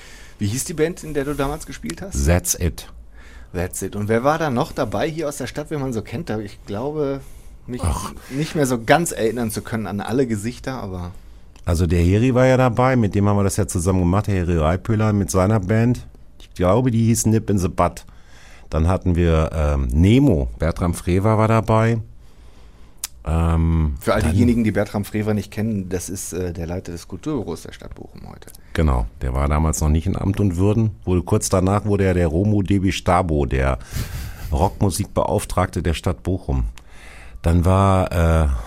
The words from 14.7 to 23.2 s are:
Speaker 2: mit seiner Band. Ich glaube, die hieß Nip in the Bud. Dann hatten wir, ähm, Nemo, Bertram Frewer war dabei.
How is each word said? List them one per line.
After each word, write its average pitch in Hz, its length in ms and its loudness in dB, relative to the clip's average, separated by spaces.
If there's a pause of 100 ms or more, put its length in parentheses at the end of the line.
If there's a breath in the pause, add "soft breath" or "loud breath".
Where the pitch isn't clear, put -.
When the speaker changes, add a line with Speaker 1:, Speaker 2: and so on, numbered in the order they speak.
Speaker 2:
mit 98 180 2
seiner 98 280 4
Band. 110 480 2 (320)
Ich - 160 -20
glaube, 110 360 4
die 113 160 4
hieß 113 200 2
Nip 110 240 2
in 101 80 2
the 90 100 0
Bud. 87 360 -2 (640 loud breath)
Dann 80 200 2
hatten 90 280 2
wir, 82 380 4
ähm, 73 360 0
Nemo, 90 580 6 (100)
Bertram 85 340 0
Frewer 98 460 2
war 110 100 4
dabei. 113 500 2 (1300 soft breath)